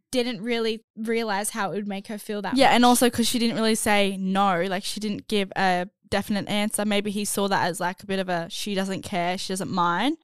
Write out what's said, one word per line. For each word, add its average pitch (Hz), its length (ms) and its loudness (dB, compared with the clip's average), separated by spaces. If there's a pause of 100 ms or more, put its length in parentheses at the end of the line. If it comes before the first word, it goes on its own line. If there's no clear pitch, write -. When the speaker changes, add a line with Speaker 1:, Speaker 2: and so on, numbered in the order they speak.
(120)
Speaker 1:
didn't 240 300 -2
really 226 420 -2 (140)
realize 220 540 -2
how 196 200 -2
it 165 40 -4
would 208 120 -4
make 202 200 -8
her 214 100 -8
feel 208 240 -8
that 196 160 -2
Speaker 2:
Yeah, 262 140 6
and 233 100 6
Speaker 1:
much. 247 80 8
Speaker 2:
also 247 200 6
'cause 240 160 0
she 247 140 0
didn't 233 160 2
really 220 200 2
say 202 420 2
no, 190 460 2
like, 190 200 -4
she - 160 -6
didn't 208 300 -6
give 196 260 0
a 180 320 2 (220)
definite 202 400 -2
answer. 208 340 -2
Maybe 208 260 0
he 208 140 -4
saw 202 240 -2
that 185 180 2
as, 165 140 -2
like, 180 240 -6
a - 20 -20
bit 196 140 -4
of 185 80 -2
a, 170 220 -2
she - 260 -6
doesn't 190 280 -2
care, 180 340 -2
she - 160 -6
doesn't 185 180 -6
mind. 185 520 0